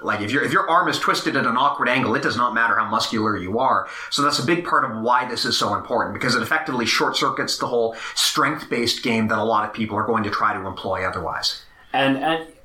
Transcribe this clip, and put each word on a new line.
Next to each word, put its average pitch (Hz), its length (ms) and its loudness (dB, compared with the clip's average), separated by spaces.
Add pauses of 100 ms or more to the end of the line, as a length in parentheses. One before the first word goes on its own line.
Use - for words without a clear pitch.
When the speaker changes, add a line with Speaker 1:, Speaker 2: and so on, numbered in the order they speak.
Speaker 1:
Like, 104 180 -2
if 104 120 -2
your, 135 100 2
if 131 100 0
your 190 160 2
arm 170 200 4
is 143 100 0
twisted 165 380 0
at 123 100 2
an 120 100 2
awkward 135 320 2
angle, 123 280 2
it - 60 0
does 131 140 0
not 120 180 0
matter 113 200 2
how 110 140 0
muscular 107 480 0
you 95 240 -2
are. 117 280 2 (220)
So 143 120 0
that's 143 180 2
a 123 60 -2
big 170 180 2
part 147 200 2
of 113 160 -6
why 123 280 2
this 120 160 -4
is 117 120 0
so 104 180 0
important, 104 400 -2
because 123 200 0
it 117 80 2
effectively 127 440 -2
short 156 300 0
circuits 131 420 -2
the 135 100 -4
whole 117 260 0 (220)
strength-based 135 880 0
game 113 240 2
that 110 100 0
a 107 60 0
lot 107 240 2
of - 40 -10
people 104 240 -2
are 107 100 0
going 110 180 2
to 104 60 -2
try 104 240 2
to 95 120 -6
employ 95 380 -4
otherwise. - 580 -4 (300)
Speaker 2:
And, 135 240 4
and 160 320 0 (160)